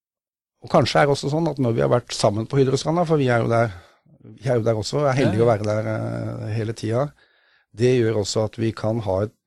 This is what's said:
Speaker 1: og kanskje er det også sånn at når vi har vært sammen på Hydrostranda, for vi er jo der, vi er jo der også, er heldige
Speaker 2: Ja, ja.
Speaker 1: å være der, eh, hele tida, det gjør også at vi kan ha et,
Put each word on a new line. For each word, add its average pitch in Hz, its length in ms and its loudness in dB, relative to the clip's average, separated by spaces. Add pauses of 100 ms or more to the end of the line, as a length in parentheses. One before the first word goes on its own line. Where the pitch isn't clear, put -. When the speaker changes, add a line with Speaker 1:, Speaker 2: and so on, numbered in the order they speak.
(640)
Speaker 1:
og - 80 -14
kanskje 160 300 4
er - 40 6
det 143 60 2
også 139 180 -4
sånn 160 200 -2
at 135 100 -8
når 120 140 0
vi 135 80 0
har 139 100 2
vært - 240 -2
sammen 110 320 0
på 131 80 -2
Hydrostranda, 139 500 0
for 156 140 2
vi 131 80 0
er 117 160 2
jo 120 80 -2
der, 117 180 2 (540)
vi 110 240 -10
er 123 80 2
jo 110 80 0
der 113 160 0
også, 143 240 -2
er 135 80 2
heldige 117 320 2
Speaker 2:
Ja, - 0 -
ja. - 0 -
Speaker 1:
å 120 80 4
være 107 160 0
der, 107 240 -2
eh, 113 600 -6
hele 110 180 -4
tida, 120 400 -2 (640)
det 123 260 4
gjør 107 220 2
også 110 240 -2
at - 100 -8
vi 113 160 -2
kan 110 280 -4
ha 98 240 -2
et, 107 100 -8 (120)